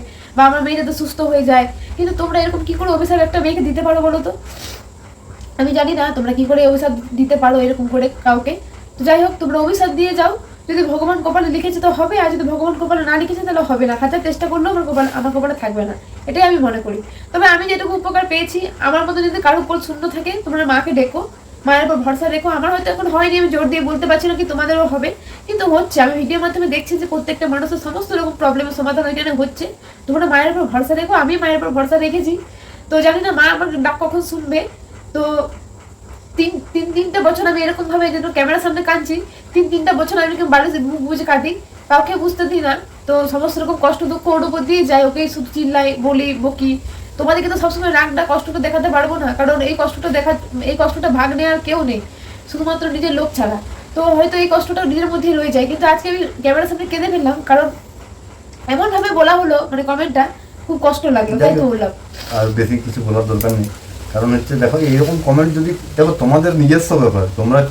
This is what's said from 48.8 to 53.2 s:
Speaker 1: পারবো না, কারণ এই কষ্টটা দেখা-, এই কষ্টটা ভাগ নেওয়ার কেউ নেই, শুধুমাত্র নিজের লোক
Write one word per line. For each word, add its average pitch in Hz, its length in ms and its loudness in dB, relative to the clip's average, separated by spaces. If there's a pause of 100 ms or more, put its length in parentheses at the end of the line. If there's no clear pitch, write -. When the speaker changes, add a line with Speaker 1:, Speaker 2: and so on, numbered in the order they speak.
Speaker 1:
পারবো 294 280 0
না, 269 160 -2
কারণ 277 280 2
এই 302 160 0
কষ্টটা 302 320 -2
দেখা-, 294 520 -2
এই 277 180 -2
কষ্টটা 320 300 0
ভাগ 262 260 2
নেওয়ার 320 240 0
কেউ 320 240 -2
নেই, 226 180 -2 (500)
শুধুমাত্র 320 380 -4
নিজের 294 220 -2
লোক 302 260 0